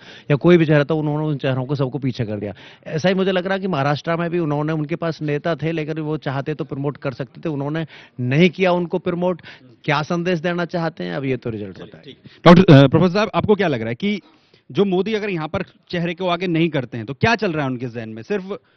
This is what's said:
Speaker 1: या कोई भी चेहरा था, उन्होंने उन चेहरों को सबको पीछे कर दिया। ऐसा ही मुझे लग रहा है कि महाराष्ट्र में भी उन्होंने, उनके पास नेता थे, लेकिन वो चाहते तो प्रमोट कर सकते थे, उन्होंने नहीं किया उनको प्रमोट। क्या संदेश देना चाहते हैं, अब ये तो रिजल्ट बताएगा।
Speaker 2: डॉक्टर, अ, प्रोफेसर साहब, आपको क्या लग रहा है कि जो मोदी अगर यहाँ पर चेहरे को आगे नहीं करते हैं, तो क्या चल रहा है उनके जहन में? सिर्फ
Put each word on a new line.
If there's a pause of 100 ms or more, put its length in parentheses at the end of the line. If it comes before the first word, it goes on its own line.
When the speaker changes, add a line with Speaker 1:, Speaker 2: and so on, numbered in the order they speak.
(320)
Speaker 1:
या
कोई
भी
चेहरा
था,
उन्होंने
उन
चेहरों
को
सबको
पीछे
कर
दिया। (340)
ऐसा
ही
मुझे
लग
रहा
है
कि
महाराष्ट्र
में
भी
उन्होंने,
उनके
पास
नेता
थे,
लेकिन
वो
चाहते
तो
प्रमोट
कर
सकते
थे,
उन्होंने (340)
नहीं
किया
उनको
प्रमोट। (420)
क्या
संदेश
देना
चाहते
हैं,
अब
ये
तो
रिजल्ट
बताएगा।
Speaker 2:
डॉक्टर,
अ,
प्रोफेसर
साहब,
आपको
क्या
लग
रहा
है
कि (500)
जो
मोदी
अगर
यहाँ
पर (260)
चेहरे
को
आगे
नहीं
करते
हैं,
तो
क्या
चल
रहा
है
उनके
जहन
में?
सिर्फ (180)